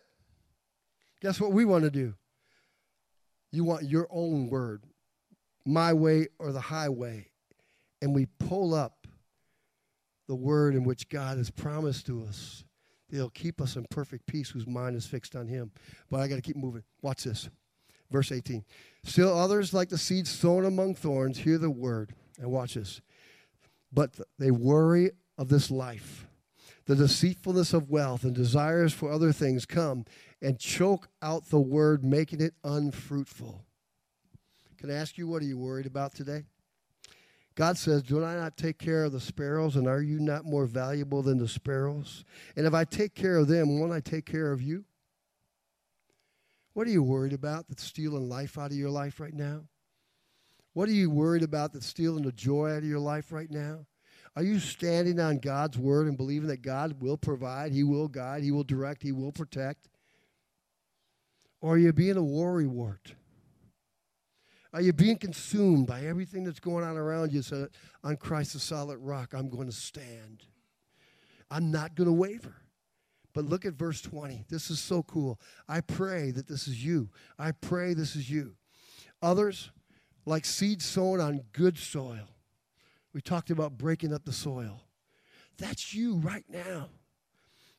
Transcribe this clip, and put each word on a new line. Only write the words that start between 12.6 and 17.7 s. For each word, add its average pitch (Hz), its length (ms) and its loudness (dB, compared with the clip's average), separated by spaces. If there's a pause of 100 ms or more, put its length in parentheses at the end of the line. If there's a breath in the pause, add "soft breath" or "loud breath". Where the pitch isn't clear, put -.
He'll 131 200 -6
keep 165 300 -8
us 135 160 -4
in 120 140 -6
perfect 135 360 -10
peace 147 240 -6
whose 117 160 -8
mind 123 300 -4
is 113 100 -6
fixed - 300 -10
on 120 120 -8
him. 120 240 -8 (360 loud breath)
But 135 120 -2
I 139 80 -2
gotta 139 120 -4
keep 151 160 -8
moving. 123 280 -8 (180)
Watch 139 220 -4
this. 113 240 -6 (600 soft breath)